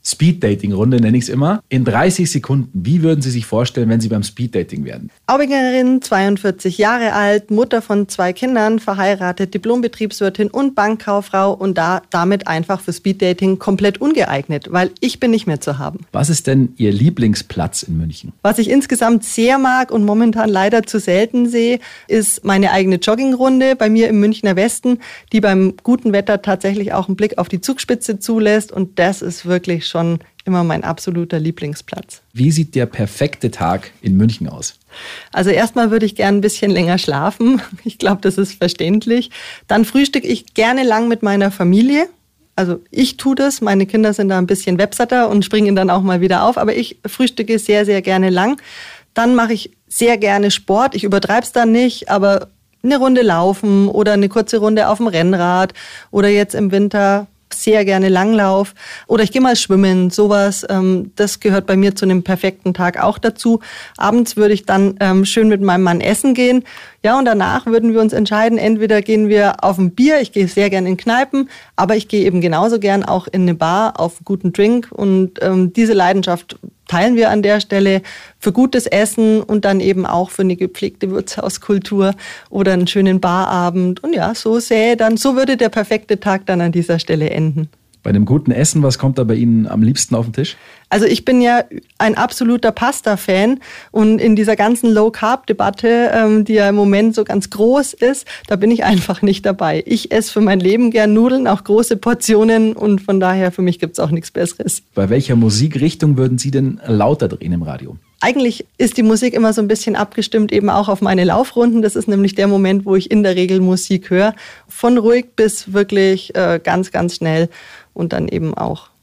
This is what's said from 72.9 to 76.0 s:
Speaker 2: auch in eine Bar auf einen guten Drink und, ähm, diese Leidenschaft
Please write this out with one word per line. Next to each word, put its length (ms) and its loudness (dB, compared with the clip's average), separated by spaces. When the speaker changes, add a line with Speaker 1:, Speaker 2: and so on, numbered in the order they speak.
Speaker 2:
auch 240 -4
in 140 -2
eine 140 2
Bar 440 0
auf 140 -2
einen 120 -20
guten 280 -4
Drink 360 0
und, 520 0
ähm, 320 0
diese 200 2
Leidenschaft 640 0